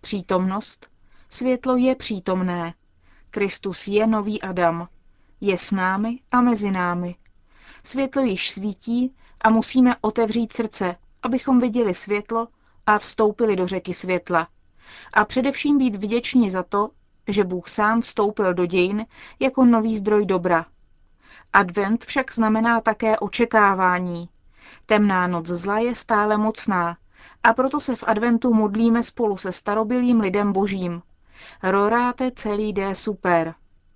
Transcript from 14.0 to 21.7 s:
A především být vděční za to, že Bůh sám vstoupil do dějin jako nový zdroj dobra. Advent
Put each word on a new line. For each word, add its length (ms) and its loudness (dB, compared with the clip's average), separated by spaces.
A 120 4
především 540 0
být 180 2
vděční 540 0
za 120 -4
to, 280 -2
že 160 2
Bůh 240 -6
sám 320 0
vstoupil 540 0
do 120 0
dějin 400 0
jako 240 2
nový 320 4
zdroj 300 2
dobra. 400 0
Advent 520 2